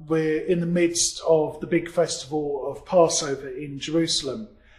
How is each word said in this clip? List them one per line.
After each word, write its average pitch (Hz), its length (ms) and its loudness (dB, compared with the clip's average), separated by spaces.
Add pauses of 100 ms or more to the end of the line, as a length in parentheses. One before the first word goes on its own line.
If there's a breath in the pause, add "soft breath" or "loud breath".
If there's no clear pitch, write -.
we're 156 400 0
in 180 140 2
the 170 60 0
midst 170 560 0
of 156 400 2
the 165 60 -6
big 170 220 0
festival 143 800 -2
of - 160 -10
Passover 160 600 2
in 143 320 -10
Jerusalem. 151 680 -2 (300 soft breath)